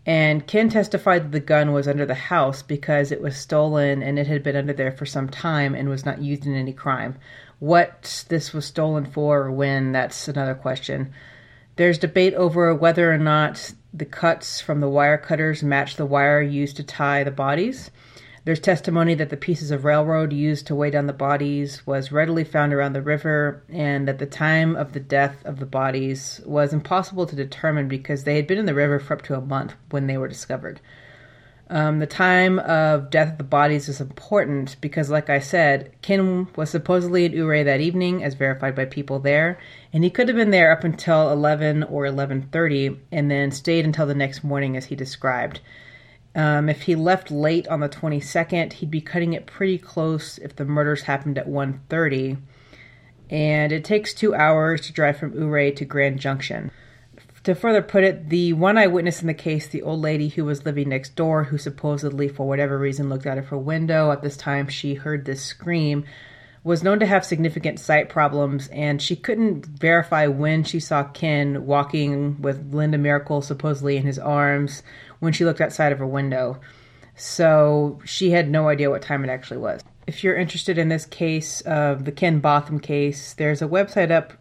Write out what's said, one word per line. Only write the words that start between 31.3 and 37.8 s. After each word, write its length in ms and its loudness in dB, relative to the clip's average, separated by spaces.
Um, 300 0
the 80 0
time 540 4
of 500 2
death 220 2
of 60 -10
the 40 -8
bodies 460 2
is 120 -6
important 800 -2
because, 300 -4
like 180 0
I 120 2
said, 500 2
Ken 540 2
was 160 -4
supposedly 540 2
in 120 0
Ouray 280 2
that 160 2